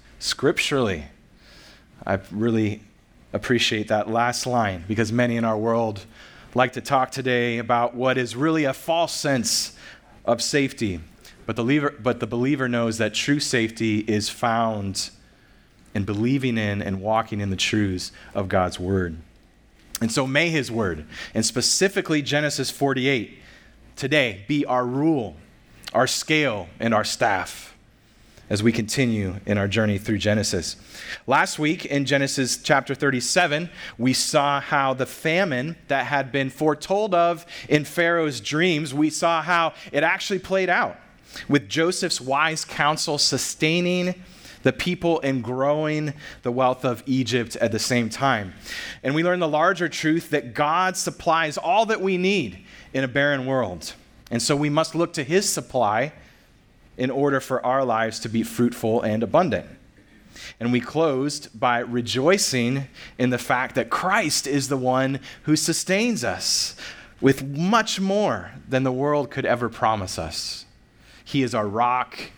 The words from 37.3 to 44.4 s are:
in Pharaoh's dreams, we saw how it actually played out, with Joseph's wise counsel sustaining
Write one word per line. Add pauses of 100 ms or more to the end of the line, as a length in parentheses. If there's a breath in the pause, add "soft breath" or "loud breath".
in
Pharaoh's
dreams,
we
saw
how (200 loud breath)
it
actually
played
out, (480 loud breath)
with
Joseph's
wise
counsel
sustaining (400 loud breath)